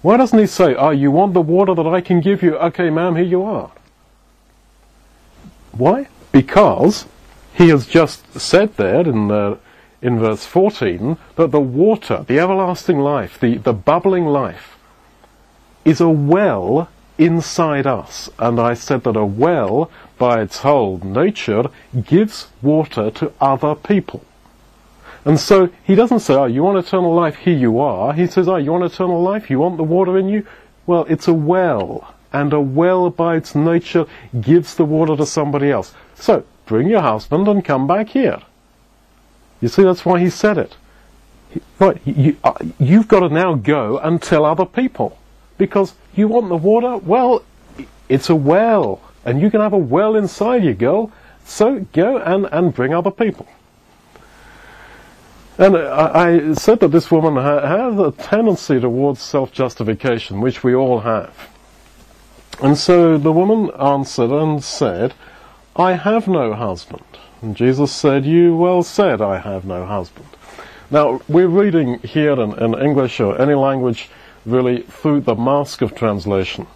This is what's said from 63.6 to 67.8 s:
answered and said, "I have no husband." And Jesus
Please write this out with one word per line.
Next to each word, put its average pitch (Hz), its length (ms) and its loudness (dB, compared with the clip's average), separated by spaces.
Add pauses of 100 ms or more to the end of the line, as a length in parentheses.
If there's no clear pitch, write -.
answered 139 520 -2
and 151 340 -2
said, 107 500 -4 (640)
"I 185 160 2
have 208 340 -2
no 135 280 -2
husband." 104 500 -10 (360)
And 107 160 -10
Jesus 131 360 0